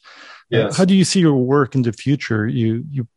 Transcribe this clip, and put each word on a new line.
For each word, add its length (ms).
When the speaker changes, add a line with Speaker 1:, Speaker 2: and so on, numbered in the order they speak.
Speaker 1:
Uh, 40
Speaker 2:
Yes. 200
Speaker 1:
how 80
do 100
you 80
see 160
your 160
work 400
in 60
the 100
future? 560
You, 420
you 280